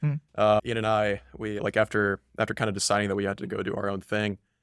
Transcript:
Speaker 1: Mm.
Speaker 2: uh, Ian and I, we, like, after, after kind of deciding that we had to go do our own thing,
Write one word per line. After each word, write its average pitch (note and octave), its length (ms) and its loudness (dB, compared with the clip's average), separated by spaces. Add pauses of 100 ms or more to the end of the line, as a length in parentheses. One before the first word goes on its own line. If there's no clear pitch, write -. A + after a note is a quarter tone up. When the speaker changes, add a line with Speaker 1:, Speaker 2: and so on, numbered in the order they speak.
Speaker 1:
Mm. D3+ 180 0 (160)
Speaker 2:
uh, G#2+ 280 6
Ian A#2 140 -2
and A2 80 -2
I, G#2+ 360 2 (140)
we, G#2+ 220 -6
like, G#2 180 -2
after, G#2 440 2 (180)
after A2 160 0
kind A2+ 140 -2
of G2 60 -2
deciding G2+ 340 0
that G2 80 0
we G2+ 80 -2
had G2 140 -2
to - 100 -8
go G2 160 -4
do G2 100 -4
our G2+ 160 -2
own G2 100 -4
thing, G#2 380 -2 (240)